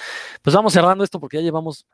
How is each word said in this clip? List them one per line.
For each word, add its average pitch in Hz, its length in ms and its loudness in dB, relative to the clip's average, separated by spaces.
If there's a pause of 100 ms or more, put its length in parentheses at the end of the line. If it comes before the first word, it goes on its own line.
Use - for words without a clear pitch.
(400)
Pues 143 160 2
vamos 214 160 2
cerrando 185 320 4
esto 180 160 -6
porque 143 160 -10
ya 160 60 -4
llevamos 160 520 -6